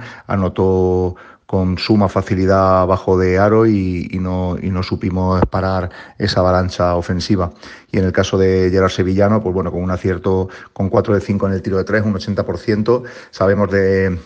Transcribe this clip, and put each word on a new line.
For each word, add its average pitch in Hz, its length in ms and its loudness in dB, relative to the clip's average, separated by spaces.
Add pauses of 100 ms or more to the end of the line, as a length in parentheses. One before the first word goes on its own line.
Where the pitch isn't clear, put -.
(260)
anotó 92 920 0 (300)
con 92 300 0
suma 104 320 2
facilidad 95 720 2
abajo 92 380 2
de 92 200 2
aro 110 280 4
y, 92 440 0
y 92 80 -6
no, 92 420 -2
y 95 100 -4
no 92 120 -2
supimos 92 680 0
parar 95 400 -4 (280)
esa 101 220 -2
avalancha 90 560 0
ofensiva. 87 540 -2 (420)
Y 107 60 -2
en 92 80 0
el 90 60 0
caso 95 260 0
de 95 340 2
Gerard 92 180 2
Sevillano, 101 520 2
pues 90 120 -2
bueno, 90 160 -2
con 85 120 -4
un 92 80 -4
acierto, 92 580 -2 (240)
con 98 160 -2
cuatro 104 260 2
de 98 60 2
cinco 101 260 -2
en 98 60 0
el 92 80 -2
tiro 95 160 -4
de 92 80 0
tres, 104 180 0
un 104 140 0
ochenta 98 280 -4
por 90 120 -4
ciento, 113 460 0 (280)
sabemos 98 400 2
de, 95 560 2